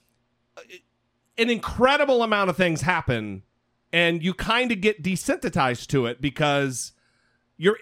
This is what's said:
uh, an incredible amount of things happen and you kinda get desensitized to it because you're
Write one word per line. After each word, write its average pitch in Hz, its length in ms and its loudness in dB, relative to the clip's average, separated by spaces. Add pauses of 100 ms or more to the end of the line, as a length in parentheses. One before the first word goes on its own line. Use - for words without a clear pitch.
(560)
uh, - 40 -20 (800)
an 233 120 4
incredible 262 720 2
amount 202 280 0
of - 60 -2
things 165 260 0
happen 113 600 -2 (500)
and 170 300 2
you 180 120 -2
kinda 233 400 0
get 185 280 0
desensitized 175 840 -2
to 135 200 2
it 123 140 -6
because 143 720 0 (640)
you're 190 240 2